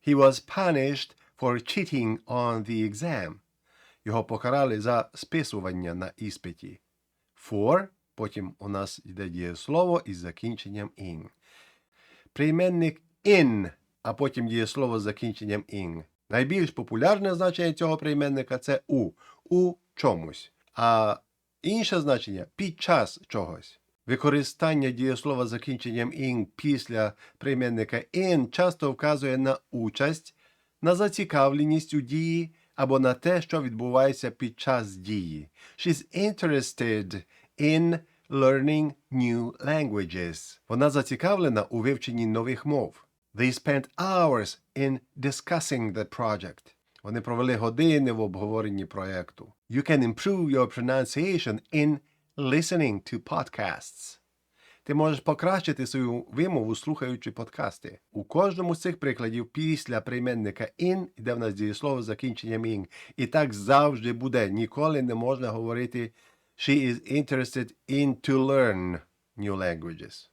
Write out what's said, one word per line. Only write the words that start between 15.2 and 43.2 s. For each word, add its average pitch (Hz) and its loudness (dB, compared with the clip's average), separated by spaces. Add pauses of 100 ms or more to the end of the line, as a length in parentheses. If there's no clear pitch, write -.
"ing". 85 -8 (260)
Найбільш 139 2
популярне 180 2
значення 175 0
цього 160 0
прийменника — 143 0
це - 0
у, 117 2 (320)
у 180 4 (220)
чомусь. 85 -2 (220)
А 113 4 (440)
інше 196 0
значення — 110 0 (100)
під 185 -6
час 139 2
чогось. 87 -8 (260)
Використання 143 0
дієслова 127 -2
з 110 -6
закінченням 120 -4
ing 123 -2
після 113 0 (240)
прийменника 120 -2 (100)
in 170 2
часто 175 0
вказує 139 0
на 135 2 (140)
участь, 139 -2 (460)
на 175 6
зацікавленість 156 2
у 147 2
дії 165 -2 (220)
або 135 2
на 127 4
те, 170 2
що 160 -4
відбувається 123 2
під - -8
час 113 0
дії. 90 -6 (280)
She's 185 -2
interested 113 -2 (360)
in 160 4 (300)
learning 139 4 (180)
new 120 0 (140)
languages. 98 -4 (100)
Вона 131 4
зацікавлена 143 2
у 120 -4
вивченні 120 0
нових 117 -2
мов. 139 -2 (300)